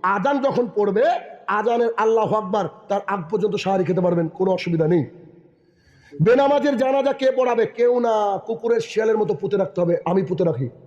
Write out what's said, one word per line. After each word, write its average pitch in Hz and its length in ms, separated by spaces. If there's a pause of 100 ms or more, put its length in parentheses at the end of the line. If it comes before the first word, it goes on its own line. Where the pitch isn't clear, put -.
আজান 202 360
যখন 247 360
পড়বে, 208 300 (420)
আজানের 233 500
আল্লাহু 220 400
আকবার, 202 280 (240)
তার 202 180
আগ 196 240
পর্যন্ত 202 260
সাহারি 190 280
খেতে 180 160
পারবেন, 170 280
কোনো 190 220
অসুবিধা 170 380
নেই। 165 160 (1200)
বেনামাজের 277 540
জানাজা 269 360
কে 262 240
পড়াবে? 240 300
কেউ 240 340
না, 214 380
কুকুরের 226 420
শিয়ালের 220 380
মতো - 160
পুঁতে 202 220
রাখতে 185 240
হবে। 170 240
আমি 185 180
পুঁতে 180 220
রাখি 135 240 (180)